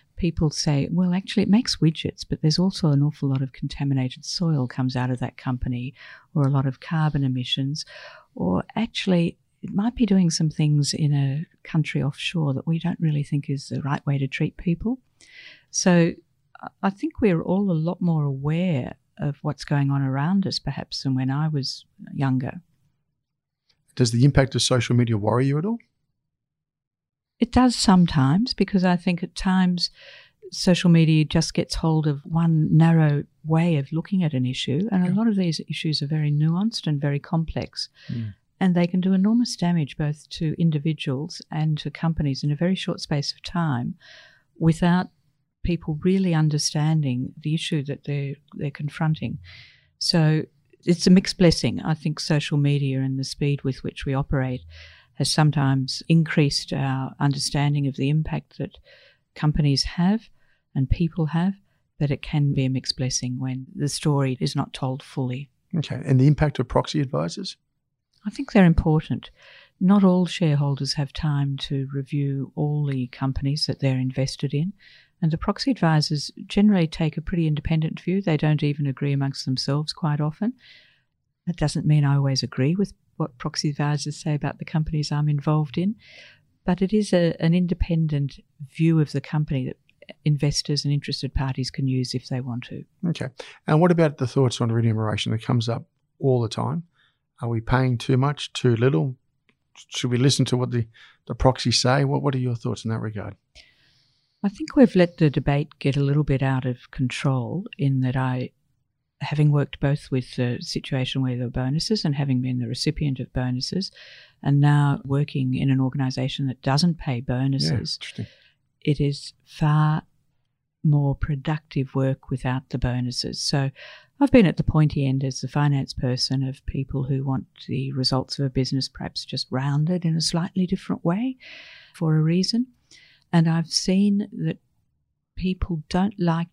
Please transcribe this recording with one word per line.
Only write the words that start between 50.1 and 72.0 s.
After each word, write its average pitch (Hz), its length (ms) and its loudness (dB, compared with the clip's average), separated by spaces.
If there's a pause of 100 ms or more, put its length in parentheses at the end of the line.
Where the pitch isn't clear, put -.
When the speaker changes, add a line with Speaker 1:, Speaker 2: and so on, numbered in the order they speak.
Speaker 1:
it's 175 200 0
a 190 60 6
mixed 190 260 4
blessing. 160 440 4
I 156 120 -2
think 151 260 -4
social 151 380 0
media 143 440 2
and 135 180 -2
the 135 60 -6
speed 143 380 -2
with 131 200 -4
which - 220 -10
we 139 80 -2
operate 131 480 -2 (540)
has 139 140 -2
sometimes 139 800 2
increased 156 640 2
our 131 480 -4
understanding 143 680 0
of 131 100 -4
the 135 100 0
impact 151 520 -2
that - 180 -10 (580)
companies 147 480 2
have 196 460 0 (440)
and 131 160 0
people 165 360 0
have, 170 300 0 (440)
but 143 120 0
it 135 100 -4
can 143 320 0
be 135 100 0
a 131 60 0
mixed 131 260 -4
blessing 127 420 -4
when 131 280 -6 (100)
the 143 140 -2
story 139 500 0
is 139 160 -4
not 139 160 -4
told 131 320 -6
fully. 131 460 -8 (260)
Speaker 2:
Okay, 139 300 -4
and 131 140 4
the 131 80 6
impact 147 320 2
of 120 100 -4
proxy 135 320 0
advisors? 165 560 -6 (680)
Speaker 1:
I 208 40 -6
think - 220 -8
they're 196 120 8
important. 160 680 2 (500)
Not 196 220 6
all 180 240 4
shareholders 143 640 0
have 143 180 -4
time 143 460 -2
to 139 340 -4
review 139 640 -4